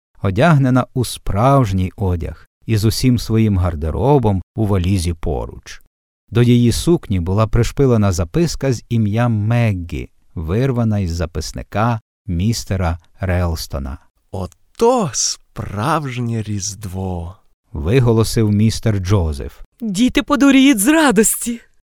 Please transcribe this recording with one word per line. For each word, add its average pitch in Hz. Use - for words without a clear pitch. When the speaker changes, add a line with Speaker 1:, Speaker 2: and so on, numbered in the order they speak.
Speaker 1:
одягнена 127
у 123
справжній 101
одяг -
і 113
з 101
усім 123
своїм 110
гардеробом 92
у 107
валізі 90
поруч. -
До 120
її 120
сукні 143
була 98
пришпилена 113
записка 135
з 110
ім'ям 113
Меггі, 104
вирвана 110
із 90
записника 87
містера 90
Релстона. 82
Speaker 2:
"Ото 190
справжнє 117
Різдво!" 92
Speaker 1:
виголосив 113
містер 107
Джозеф. 85
Speaker 3:
Діти 233
подуріють 269
з 196
радості. 240